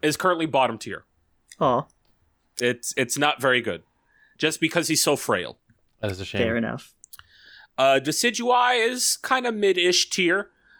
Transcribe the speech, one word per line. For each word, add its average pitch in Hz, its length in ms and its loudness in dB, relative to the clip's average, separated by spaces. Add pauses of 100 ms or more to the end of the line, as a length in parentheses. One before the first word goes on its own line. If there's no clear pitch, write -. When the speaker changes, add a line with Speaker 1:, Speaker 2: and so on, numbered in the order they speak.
Speaker 1:
is 151 160 2
currently 170 280 0
bottom 131 320 2
tier. 98 280 -12 (540)
Speaker 2:
Aw. 135 240 2 (800)
Speaker 1:
It's, 123 360 -2
it's 127 200 -2
not 143 240 0
very 127 200 2
good, 95 220 -6 (540)
just 156 220 -2
because 160 300 0
he's 147 120 2
so 147 140 2
frail. 90 420 -4 (440)
Speaker 3:
That 104 100 -2
is 92 80 -8
a 95 60 -8
shame. 101 160 -4
Speaker 2:
Fair 113 160 0
enough. 117 360 -6 (840)
Speaker 1:
Uh, 135 260 6
Decidueye 240 840 2
is 254 280 -2
kinda 247 340 -2
mid-ish 180 580 2
tier. 190 420 0 (280)